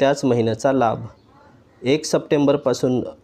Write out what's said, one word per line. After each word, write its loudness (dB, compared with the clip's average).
त्याच 0
महिन्याचा 0
लाभ. 0
एक 0
सप्टेंबरपासून 0